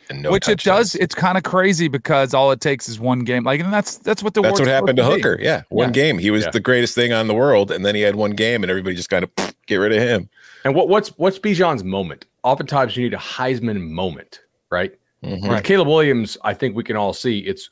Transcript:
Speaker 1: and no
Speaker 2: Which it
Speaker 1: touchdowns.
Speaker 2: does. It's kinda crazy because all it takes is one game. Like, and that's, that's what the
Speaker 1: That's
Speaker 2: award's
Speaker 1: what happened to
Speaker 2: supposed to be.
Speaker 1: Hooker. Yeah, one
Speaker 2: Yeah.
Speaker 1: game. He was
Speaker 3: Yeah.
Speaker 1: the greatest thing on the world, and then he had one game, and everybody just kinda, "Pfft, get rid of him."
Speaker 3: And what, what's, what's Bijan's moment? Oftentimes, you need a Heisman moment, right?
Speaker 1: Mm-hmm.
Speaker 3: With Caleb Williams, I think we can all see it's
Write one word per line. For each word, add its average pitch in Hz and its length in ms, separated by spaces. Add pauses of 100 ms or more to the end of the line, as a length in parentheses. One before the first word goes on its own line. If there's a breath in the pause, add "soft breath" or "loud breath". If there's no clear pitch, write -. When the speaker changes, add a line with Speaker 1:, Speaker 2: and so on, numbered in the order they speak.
Speaker 1:
and 139 120
no 151 100
Speaker 2:
Which 190 160
it 202 120
Speaker 1:
touchdowns. 202 340
Speaker 2:
does. - 20
It's - 200
kinda 185 260
crazy 180 480
because 135 440
all 135 180
it 127 100
takes 139 260
is 113 100
one 123 220
game. 120 240
Like, 135 160
and 185 140
that's, 208 240
that's - 260
what 208 100
the 214 80
Speaker 1:
That's 196 180
Speaker 2:
award's 131 100
Speaker 1:
what 135 40
happened 135 240
to 120 60
Speaker 2:
supposed 147 200
to 131 60
be. - 40
Speaker 1:
Hooker. - 100
Yeah, 156 260
one 120 200
Speaker 2:
Yeah. - 20
Speaker 1:
game. 135 260
He 98 140
was 107 140
Speaker 3:
Yeah. - 60
Speaker 1:
the 117 100
greatest 123 340
thing 120 180
on 110 140
the 107 60
world, 113 380
and 95 140
then 101 80
he 104 80
had 104 140
one 104 160
game, 110 320
and 90 60
everybody 92 260
just 87 140
kinda, 90 180
"Pfft, - 260 (140)
get 107 80
rid 101 160
of 107 100
him." 113 280 (360 loud breath)
Speaker 3:
And 135 100
what, 170 140
what's, 208 280
what's 190 220
Bijan's 165 440
moment? 92 420 (180)
Oftentimes, 135 540
you 123 60
need 113 100
a 98 40
Heisman 117 640
moment, 82 580 (320)
right? 90 220 (280)
Speaker 1:
Mm-hmm. 98 280
Speaker 3:
With 110 140
Caleb 190 260
Williams, 139 540
I 107 100
think 113 220
we 113 100
can 110 100
all 101 180
see 113 260
it's 95 320